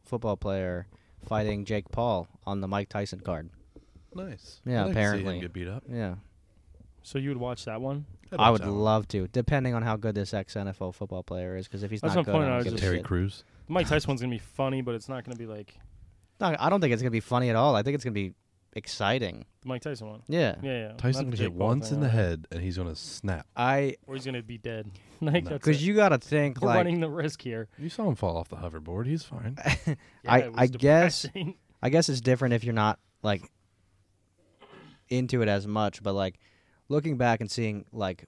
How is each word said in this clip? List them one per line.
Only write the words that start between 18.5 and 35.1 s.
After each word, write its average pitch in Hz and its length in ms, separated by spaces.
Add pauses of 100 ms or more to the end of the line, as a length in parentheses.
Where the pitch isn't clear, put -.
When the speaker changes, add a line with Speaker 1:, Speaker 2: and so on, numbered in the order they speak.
Speaker 1:
exciting. 104 720 (180)
Speaker 3:
The 127 60
Mike 127 140
Tyson 110 260
one. 107 200
Speaker 1:
Yeah. 147 340
Speaker 3:
Yeah, 135 100
yeah. 110 240
Speaker 2:
Tyson 131 280
Speaker 3:
Not 127 60
the 113 60
Speaker 2:
could - 20
Speaker 3:
Jake 104 140
Speaker 2:
hit 85 60
Speaker 3:
Paul 98 100
Speaker 2:
once 131 200
Speaker 3:
thing, 143 80
Speaker 2:
in 147 40
the 143 60
Speaker 3:
right? 120 80
Speaker 2:
head, 85 360
and 82 120
he's 90 140
gonna 85 180
snap. - 520 (100)
Speaker 1:
I 135 400 (100)
Speaker 3:
Or 135 80
he's 131 100
gonna 127 180
be 113 160
dead. 110 380
<laughs> - 40 (200)
Like, 160 240
Speaker 2:
No. - 60
Speaker 3:
that's 143 140
Speaker 1:
'Cause 151 120
Speaker 3:
it. 139 40
Speaker 1:
you 190 140
gotta 196 240
think, 143 440
Speaker 3:
We're 127 60
Speaker 1:
like, 117 80
Speaker 3:
running 175 240
the 160 100
risk 151 320
here. 113 240 (100)
Speaker 2:
You 151 120
saw 214 200
him 135 60
fall 87 220
off 82 120
the 87 80
hoverboard. 85 500
He's 156 180
fine. 120 320 (160)
Speaker 1:
<laughs> - 140
Speaker 3:
Yeah, 156 80 (340)
Speaker 1:
I, 120 140
Speaker 3:
it 120 100
was 117 80
Speaker 1:
I 127 80
guess, 147 540
Speaker 3:
depressing. 156 320 (140)
<laughs> - 140
Speaker 1:
I 120 60
guess 156 200
it's 131 120
different 123 340
if 113 80
you're 117 100
not, 107 280 (240)
like, 101 180 (1700)
into 123 340